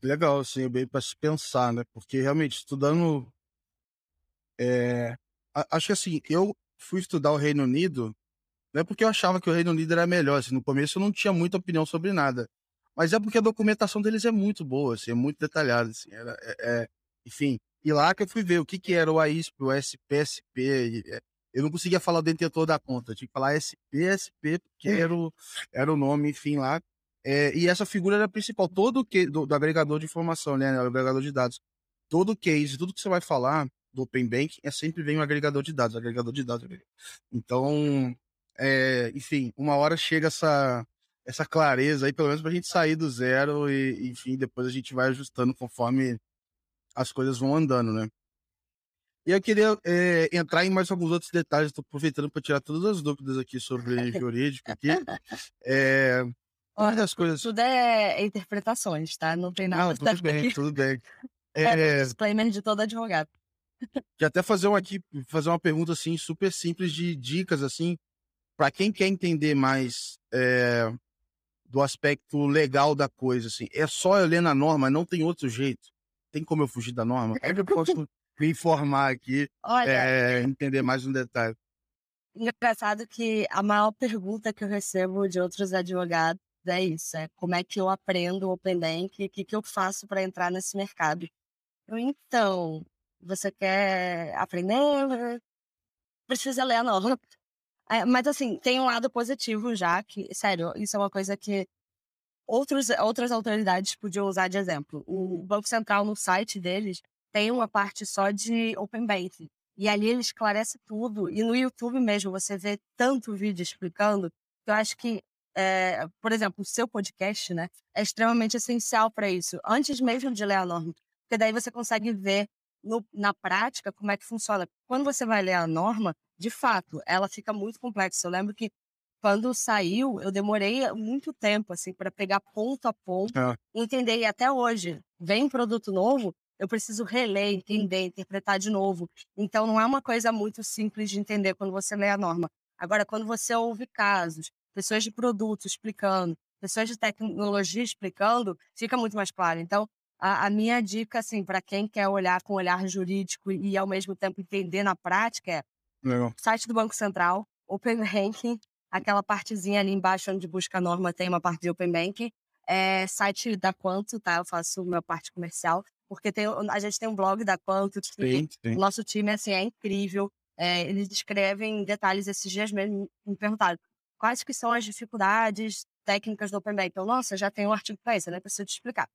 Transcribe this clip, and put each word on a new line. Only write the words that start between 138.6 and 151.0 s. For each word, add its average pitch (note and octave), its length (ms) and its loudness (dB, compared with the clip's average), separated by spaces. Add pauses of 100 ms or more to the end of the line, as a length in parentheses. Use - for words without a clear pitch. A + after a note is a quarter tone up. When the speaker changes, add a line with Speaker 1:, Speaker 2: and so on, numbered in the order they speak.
Speaker 2:
novo. F#3+ 400 0 (280)
Então, G#3 280 0
não A3 140 2
é A3 60 4
uma C4+ 160 2
coisa A#3 300 0
muito G#3+ 320 -4
simples G#3+ 460 -4
de G3 100 -4
entender G3+ 340 0
quando F#3+ 180 -4
você G3 240 -4
lê G3+ 140 2
a G3+ 80 2
norma. E3+ 320 -2 (280)
Agora, G3+ 280 0
quando A3 200 -6
você A#3 300 -2
ouve A#3 320 -2
casos, F3+ 640 0 (220)
pessoas G#3+ 300 0
de G#3+ 80 -6
produto A3 540 -2
explicando, F#3+ 720 -2 (220)
pessoas A3 300 -2
de A#3 80 -10
tecnologia G3+ 840 -2
explicando, G3+ 760 0 (180)
fica A3+ 220 -2
muito A3+ 180 -2
mais G3 160 -2
claro. E3 300 0
Então, G3+ 260 0 (320)
a, F#3+ 280 2
a - 20 2
minha A3 320 2
dica, A3 380 -4